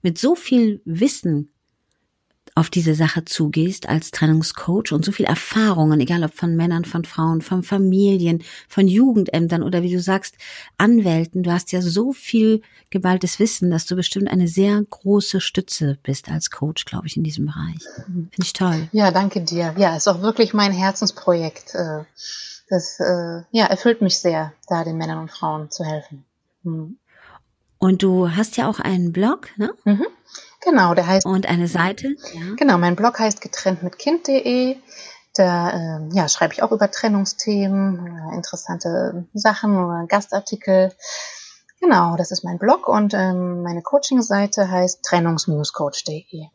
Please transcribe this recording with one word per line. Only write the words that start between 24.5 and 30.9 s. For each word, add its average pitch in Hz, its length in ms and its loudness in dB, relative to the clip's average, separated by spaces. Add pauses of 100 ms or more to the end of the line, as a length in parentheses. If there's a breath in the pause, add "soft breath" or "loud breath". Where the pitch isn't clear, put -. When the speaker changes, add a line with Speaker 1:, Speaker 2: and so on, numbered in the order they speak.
Speaker 2:
da 170 160 -2
den 165 140 -4
Männern 160 220 -4
und 160 120 -10
Frauen 156 400 -6
zu - 140 -8
helfen. 151 400 -10 (380)
Mhm. 165 340 -8 (840 soft breath)
Speaker 1:
Und 185 240 2
du 180 320 2
hast 214 220 -2
ja 135 120 0
auch 214 120 -4
einen 180 320 0
Blog, 214 460 -2
ne? 269 160 -4 (100)
Speaker 2:
Mhm. 208 220 2 (580 loud breath)
Genau, 190 300 4